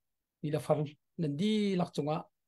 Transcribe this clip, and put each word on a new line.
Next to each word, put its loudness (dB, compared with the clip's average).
vì -2
là 0
phần 2
lần -2
đi 2
lạc 0
chung -2
á. -2